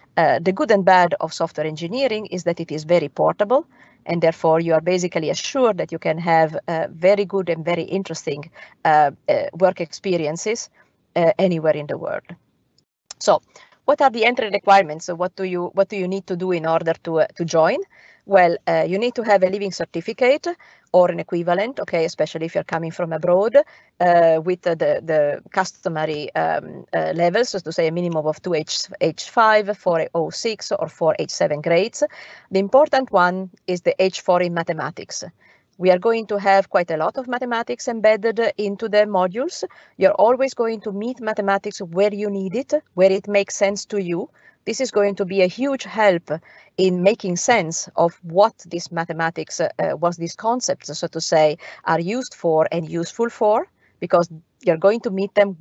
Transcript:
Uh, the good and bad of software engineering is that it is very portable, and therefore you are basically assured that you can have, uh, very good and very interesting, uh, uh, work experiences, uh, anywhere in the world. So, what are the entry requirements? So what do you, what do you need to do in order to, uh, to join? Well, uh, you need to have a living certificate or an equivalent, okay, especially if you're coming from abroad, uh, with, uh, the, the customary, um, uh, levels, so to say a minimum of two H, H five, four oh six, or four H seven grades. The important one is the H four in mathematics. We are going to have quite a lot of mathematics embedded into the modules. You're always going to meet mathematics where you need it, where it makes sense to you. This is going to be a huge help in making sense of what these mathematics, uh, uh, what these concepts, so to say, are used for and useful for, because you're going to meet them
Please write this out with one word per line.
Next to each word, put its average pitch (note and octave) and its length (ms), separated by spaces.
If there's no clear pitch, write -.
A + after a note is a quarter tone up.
Uh, C#3+ 220
the F3+ 120
good A3+ 200
and G3 120
bad F3+ 360
of D#3+ 120
software D#3+ 360
engineering G#3+ 640
is F3 120
that E3+ 160
it E3 120
is D#3 120
very D#3+ 240
portable, G3+ 600
and E3+ 160
therefore E3 360
you E3 140
are D#3+ 80
basically F3 480
assured A#3 480
that - 140
you D#3+ 80
can D#3+ 180
have, D#3+ 400
uh, E3 220
very D4 340
good F#3 260
and D#3+ 140
very E3+ 200
interesting, D#3+ 680
uh, D3+ 280
uh, D3 140
work F#3 200
experiences, E3+ 920
uh, E3 220
anywhere D#3+ 380
in D3 100
the D3 140
world. - 260
So, E3 220
what D4 160
are C4+ 80
the A3 160
entry B3 240
requirements? F#3+ 560
So F3 100
what F3+ 200
do F#3+ 80
you, F3+ 320
what F#3+ 140
do G#3+ 60
you F3+ 120
need F#3+ 200
to F#3 80
do F#3 160
in D#3+ 140
order E3 280
to, D#3+ 180
uh, - 60
to E3+ 80
join? E3+ 320
Well, F3+ 320
uh, E3 180
you F3 120
need A#3+ 180
to A#3 80
have G3+ 200
a F#3 60
living G3 220
certificate A3+ 760
or F3+ 180
an E3+ 120
equivalent, F3+ 580
okay, F3 240
especially D#3+ 420
if E3 100
you're E3 100
coming E3 260
from E3 220
abroad, F3+ 420
uh, E3+ 420
with, F3+ 240
uh, E3+ 80
the, D3+ 300
the D3+ 360
customary, D#3 840
um, D#3 580
uh, D#3+ 220
levels, F3 340
so F#3+ 100
to E3 120
say E3 160
a D#3+ 40
minimum E3 360
of D#3 140
two F3+ 120
H, - 340
H - 300
five, G#3+ 480
four E3 360
oh E3 160
six, - 440
or - 160
four D#3+ 300
H D#3+ 100
seven D3+ 320
grades. F3 420
The F#3+ 80
important C4 540
one F#3 360
is F3+ 140
the - 160
H F#3+ 220
four F3+ 220
in F3 120
mathematics. D#3+ 720
We F3+ 140
are F3+ 80
going A3+ 280
to G#3 100
have G3 320
quite F3 220
a D#3 60
lot E3+ 200
of B3+ 100
mathematics A#3+ 600
embedded A3 680
into G3+ 320
the G#3 160
modules. G#3 580
You're F#3+ 160
always B3 400
going A3+ 280
to A3 100
meet A3+ 300
mathematics G3+ 580
where G3 340
you G#3 160
need F#3+ 260
it, C4+ 180
where F#3+ 160
it G3 160
makes G3+ 280
sense G3+ 300
to G3+ 160
you. F3 280
This A3+ 160
is B3 100
going G3+ 240
to G3 100
be F#3+ 160
a F3+ 60
huge C4+ 360
help F#3+ 460
in F3+ 260
making F#3 340
sense F3 580
of E3+ 280
what F3+ 300
these E3+ 240
mathematics, E3 680
uh, D#3+ 100
uh, D#3+ 120
what E3+ 260
these E3+ 180
concepts, A3 600
so E3+ 100
to E3 140
say, D#3 360
are E3 140
used G#3+ 360
for D#3+ 360
and E3 180
useful E3+ 400
for, A3+ 380
because F3 300
you're E3 120
going G3+ 240
to A#3+ 80
meet G3 260
them G3+ 260